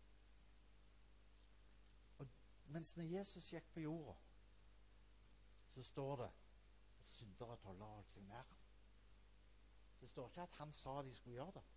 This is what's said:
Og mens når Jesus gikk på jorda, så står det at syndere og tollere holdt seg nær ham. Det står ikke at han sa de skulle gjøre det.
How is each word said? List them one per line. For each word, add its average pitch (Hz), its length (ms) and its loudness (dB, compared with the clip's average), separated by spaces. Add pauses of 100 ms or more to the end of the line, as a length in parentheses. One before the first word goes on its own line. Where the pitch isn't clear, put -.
(2250)
Og 135 60 0 (440)
mens 160 240 4
når 165 140 8
Jesus 185 400 6
gikk 165 220 2
på 165 100 6
jorda, 151 320 6 (1600)
så 127 100 0
står 139 380 8
det 101 60 6
at - 880 -10
syndere 117 400 0
og - 40 -10
tollere 104 380 -2
holdt - 160 -6
seg 95 140 -4
nær 120 180 -2
ham. - 160 -10 (1400)
Det 123 80 -6
står 123 220 0
ikke 175 160 2
at - 140 -8
han 151 120 2
sa 135 300 4
de 131 120 0
skulle 120 200 -2
gjøre 147 240 4
det. - 60 -4 (120)